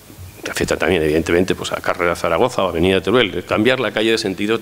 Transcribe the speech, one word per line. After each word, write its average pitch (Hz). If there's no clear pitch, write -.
que -
afecta -
también, 80
evidentemente, 82
pues, -
a -
Carrera 87
Zaragoza 92
o 92
Avenida 87
Teruel. 95
Cambiar 120
la 107
calle 110
de 110
sentido 104